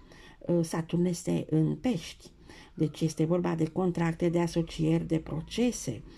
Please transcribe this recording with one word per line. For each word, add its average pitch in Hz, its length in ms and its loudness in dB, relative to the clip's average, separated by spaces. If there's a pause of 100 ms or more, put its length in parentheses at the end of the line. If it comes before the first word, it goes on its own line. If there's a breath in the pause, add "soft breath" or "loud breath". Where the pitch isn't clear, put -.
(600 loud breath)
Saturn 170 440 0
este 170 440 0
în 156 260 4
Pești, - 560 -4 (480 loud breath)
deci 151 220 0
este 160 240 0
vorba 175 300 2
de 160 100 2
contracte, 170 640 0
de 170 100 2
asocieri, 165 680 0
de 160 100 0
procese, 160 880 -4 (140 loud breath)